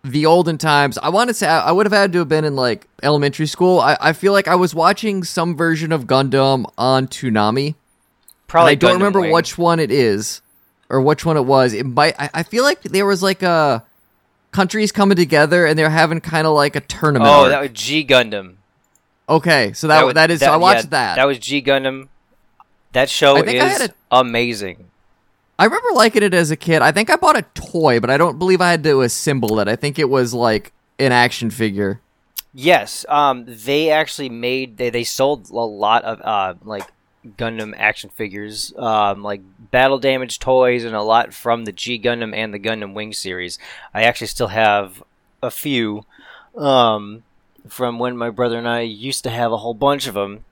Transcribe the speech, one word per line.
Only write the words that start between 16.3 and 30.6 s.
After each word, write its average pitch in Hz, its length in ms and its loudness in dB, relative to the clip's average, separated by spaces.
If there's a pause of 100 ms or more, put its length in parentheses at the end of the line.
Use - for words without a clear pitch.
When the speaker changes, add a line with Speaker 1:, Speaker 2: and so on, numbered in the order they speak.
Speaker 1:
like 147 280 2
a - 40 -2
tournament 143 480 0
Speaker 2:
Oh, 147 140 10
Speaker 1:
arc. 131 80 6
Speaker 2:
that 143 100 0
was 139 100 -8
G 135 340 -4
Gundam. 107 480 0 (760)
Speaker 1:
Okay, 147 460 2
so - 140 -6
that, 156 140 6
Speaker 2:
That 131 40 4
was, 127 80 0
Speaker 1:
that 160 160 4
is, 165 120 0
Speaker 2:
that, 139 100 6
Speaker 1:
I 156 60 4
watched 170 260 4
Speaker 2:
yeah, 143 80 -12
Speaker 1:
that. 117 240 -2
Speaker 2:
that 131 100 2
was 135 140 -2
G 139 200 -4
Gundam. 135 500 -2 (840)
That 131 160 2
show 143 280 4
Speaker 1:
I - 40 4
think 240 180 0
I 370 120 2
Speaker 2:
is 403 80 -2
Speaker 1:
had 214 100 -2
a - 40 -14 (260)
Speaker 2:
amazing. 117 680 -4 (720)
Speaker 1:
I 180 80 4
remember 440 280 0
liking 220 280 4
it 196 140 2
as 160 160 2
a 160 40 -2
kid. 160 280 0
I 151 80 4
think 208 180 -2
I - 60 4
bought 311 220 2
a 202 40 -2 (140)
toy, 143 440 0
but 120 120 -2
I 139 60 4
don't 165 200 2
believe 180 240 2
I 175 100 2
had 156 120 -2
to 143 180 2
assemble 117 580 -2
it. 101 80 0
I 110 80 0
think 143 220 -6
it 143 120 0
was, 127 240 0
like, 117 400 -2 (260)